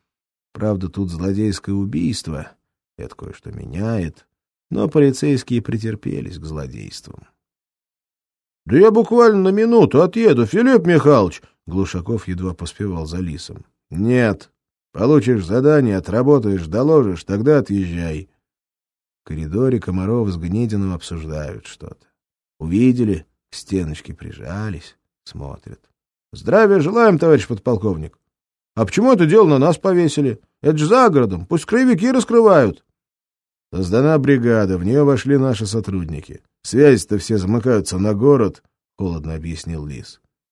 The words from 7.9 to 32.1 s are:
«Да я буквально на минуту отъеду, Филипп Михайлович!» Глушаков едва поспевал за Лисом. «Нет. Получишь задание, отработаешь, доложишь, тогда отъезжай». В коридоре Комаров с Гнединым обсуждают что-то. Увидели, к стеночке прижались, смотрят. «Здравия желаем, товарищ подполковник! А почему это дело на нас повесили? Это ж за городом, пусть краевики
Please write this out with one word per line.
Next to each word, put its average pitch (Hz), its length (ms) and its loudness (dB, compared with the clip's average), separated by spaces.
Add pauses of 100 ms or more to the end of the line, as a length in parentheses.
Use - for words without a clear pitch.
«Да 110 140 0
я 214 140 8
буквально 220 580 4
на - 0 -
минуту 202 540 4
отъеду, 180 420 2
Филипп 220 400 2
Михайлович!» 139 560 4 (240)
Глушаков 92 600 -6
едва 92 260 -6
поспевал 85 540 -10
за 85 100 -10
Лисом. 85 480 -12 (240)
«Нет. 110 640 -2 (420)
Получишь 113 540 2
задание, 127 500 2
отработаешь, 104 680 0
доложишь, 113 560 0
тогда 117 340 0
отъезжай». 87 720 -4 (960)
В - 40 -20
коридоре 95 520 -2
Комаров 101 500 -4
с 90 80 -6
Гнединым 98 560 -4
обсуждают 78 720 -12
что-то. - 400 -20 (540)
Увидели, 107 680 0 (240)
к - 60 -20
стеночке 82 580 -8
прижались, 87 840 -14 (280)
смотрят. - 580 -18 (500)
«Здравия 196 500 2
желаем, 202 360 4
товарищ 156 300 4
подполковник! 98 720 -4 (560)
А 110 100 0
почему 240 260 2
это 175 140 4
дело 196 220 6
на 147 100 4
нас 156 220 2
повесили? 156 600 0 (220)
Это 151 160 0
ж 151 60 -2
за 226 260 4
городом, 101 380 0
пусть 170 180 -4
краевики 240 460 2